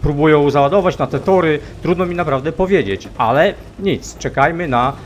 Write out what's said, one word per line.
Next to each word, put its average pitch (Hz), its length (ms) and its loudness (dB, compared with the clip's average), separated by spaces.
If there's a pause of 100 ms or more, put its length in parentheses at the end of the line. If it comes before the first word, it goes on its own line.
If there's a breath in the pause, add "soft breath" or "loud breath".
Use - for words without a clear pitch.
próbują 147 480 4
załadować 147 480 2
na 135 100 -2
te 135 120 -4
tory. 165 400 2 (220 loud breath)
Trudno 175 240 0
mi 175 100 -6
naprawdę 156 360 -2
powiedzieć, 160 680 -2
ale 135 360 2 (260)
nic, 190 380 -4
czekajmy 160 500 -2
na 127 260 0 (120)